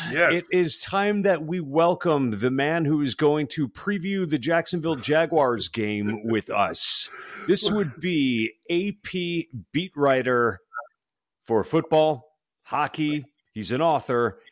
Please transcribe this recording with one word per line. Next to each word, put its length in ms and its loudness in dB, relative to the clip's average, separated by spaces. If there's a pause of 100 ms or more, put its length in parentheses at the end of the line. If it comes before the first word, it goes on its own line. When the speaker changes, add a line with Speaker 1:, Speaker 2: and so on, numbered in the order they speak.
(100)
Speaker 1:
Yes. 220 2
Speaker 2:
it 200 0
is 260 2
time 440 -2
that 240 2
we 140 -4
welcome 720 2
the 180 0
man 340 0
who 160 2
is 140 -2
going 340 2
to 200 -4
preview 600 -4
the 100 0
Jacksonville 580 -2
Jaguars 720 2
game 520 -2
Speaker 1:
<laughs> 40 -10
Speaker 2:
with 260 0
us. 580 2 (380)
This 240 2
would 300 -2
be 520 0 (160)
A 240 -2
P 560 -6 (240)
beat 240 -4
writer 640 2 (840)
for 200 2
football, 720 0 (280)
hockey. 600 -4 (300)
He's 180 -6
an 80 0
author. 600 0 (120)